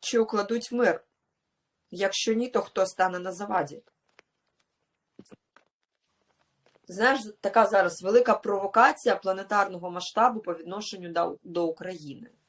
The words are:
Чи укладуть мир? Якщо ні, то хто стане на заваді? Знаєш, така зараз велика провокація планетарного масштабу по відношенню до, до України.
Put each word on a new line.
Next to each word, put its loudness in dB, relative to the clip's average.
Чи 0
укладуть -2
мир? 2
Якщо -2
ні, -2
то -2
хто -2
стане -2
на -8
заваді? -6
Знаєш, 2
така 4
зараз 2
велика 6
провокація 2
планетарного -2
масштабу 0
по -6
відношенню -10
до, -2
до -2
України. -8